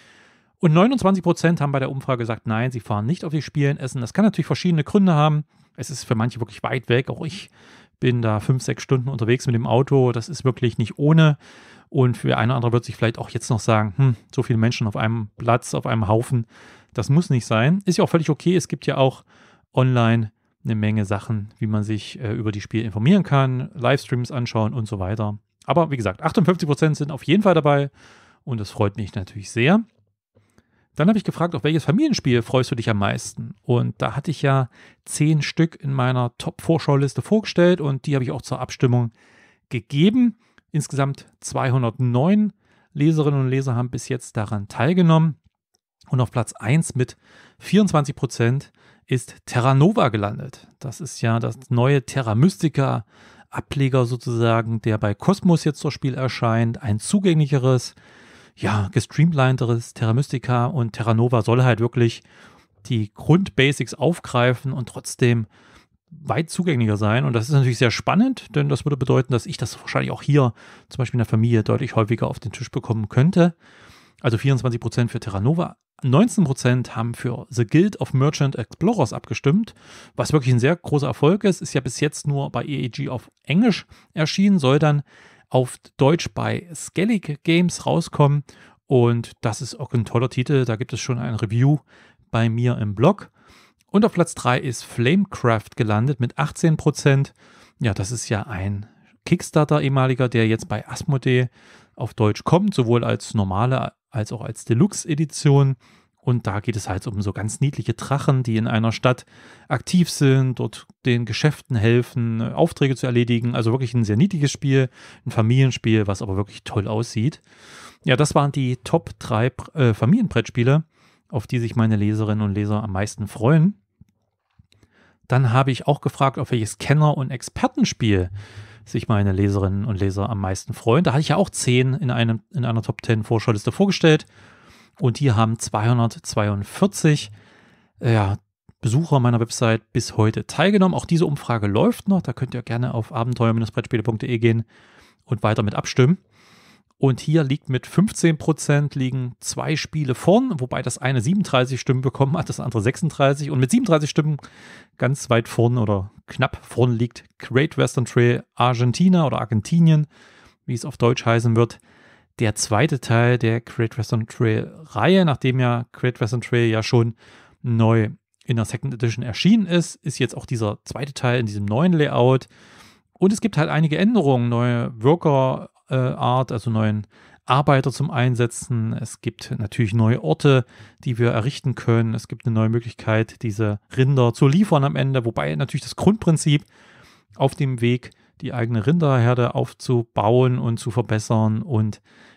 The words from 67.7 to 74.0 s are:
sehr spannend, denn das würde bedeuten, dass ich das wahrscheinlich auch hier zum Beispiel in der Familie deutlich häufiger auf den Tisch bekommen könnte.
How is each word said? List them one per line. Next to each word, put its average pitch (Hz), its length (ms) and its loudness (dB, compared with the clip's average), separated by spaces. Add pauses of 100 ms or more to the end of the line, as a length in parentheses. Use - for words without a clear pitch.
sehr 117 140 2
spannend, 220 640 0
denn 143 140 0
das 135 160 -2
würde 143 100 -2
bedeuten, 127 380 0
dass 113 120 -2
ich 165 120 -10
das - 240 -8
wahrscheinlich 131 300 -4
auch 123 100 -10
hier 139 320 2 (340)
zum - 120 -10
Beispiel 123 180 -4
in 117 60 2
der - 20 0
Familie 113 380 2
deutlich 113 320 -2
häufiger 113 320 0
auf - 120 -8
den - 140 -10
Tisch - 180 -12
bekommen 110 380 -4
könnte. 170 460 4 (640)